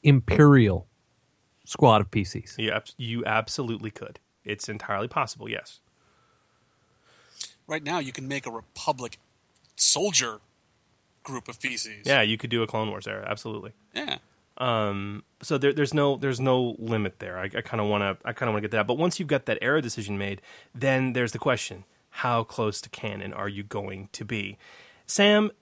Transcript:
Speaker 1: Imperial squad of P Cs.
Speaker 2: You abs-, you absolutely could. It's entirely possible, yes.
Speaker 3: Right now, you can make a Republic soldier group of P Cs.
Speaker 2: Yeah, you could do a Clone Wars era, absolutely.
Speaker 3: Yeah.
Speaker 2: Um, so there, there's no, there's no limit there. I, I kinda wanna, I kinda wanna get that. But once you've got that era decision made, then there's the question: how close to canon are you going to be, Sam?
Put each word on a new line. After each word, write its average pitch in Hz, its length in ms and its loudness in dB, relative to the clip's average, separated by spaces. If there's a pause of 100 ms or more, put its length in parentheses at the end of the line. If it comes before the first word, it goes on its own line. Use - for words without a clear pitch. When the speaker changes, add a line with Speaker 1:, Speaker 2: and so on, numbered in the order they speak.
Speaker 1:
Imperial 127 840 8 (760)
squad 113 360 6
of 101 100 -2
P 101 140 0
Cs. - 340 -12
Speaker 2:
You 110 120 -2
abs-, - 260 -6
you 117 280 -6
absolutely 110 640 -2
could. - 280 -16 (260)
It's 104 240 -8
entirely 98 400 -6
possible, 113 400 -6
yes. - 320 -10 (1900)
Speaker 3:
Right 156 180 -6
now, 165 140 -2
you 135 140 -6
can 131 140 -12
make 139 200 -6
a 123 40 -8
Republic 120 680 -6 (580)
soldier 139 640 2 (840)
group 131 260 -10
of 123 120 -16
P 127 160 -4
Cs. 107 280 -10
Speaker 2:
Yeah, 135 180 4
you 110 160 2
could 117 120 -8
do 117 120 2
a 110 40 0
Clone 110 220 -4
Wars 98 180 -10
era, 101 220 -8
absolutely. 107 440 -8 (220)
Speaker 3:
Yeah. - 240 -6 (400)
Speaker 2:
Um, 107 640 -2 (180)
so - 160 -2
there, 139 160 4
there's 143 220 2
no, 143 220 4
there's 127 240 -2
no 127 380 2
limit 110 400 -2
there. 92 200 -10
I, 92 60 -4
I 104 180 -4
kinda 110 220 -2
wanna, 104 400 0
I 120 80 -6
kinda 117 200 -2
wanna 104 100 0
get 107 100 -4
that. 107 140 2
But 123 120 0
once 175 200 0
you've 160 100 -6
got 143 180 0
that 110 160 0
era 143 180 2
decision 104 380 -6
made, 98 240 -6 (320)
then 131 380 0
there's 120 200 0
the 120 60 -10
question: 123 460 -2 (260)
how 117 340 0
close 107 380 -4
to - 80 -16
canon 101 420 -10
are 98 160 -8
you 101 140 -8
going 101 500 -10
to - 120 -12
be, 104 340 -8 (480)
Sam? 208 440 4 (120)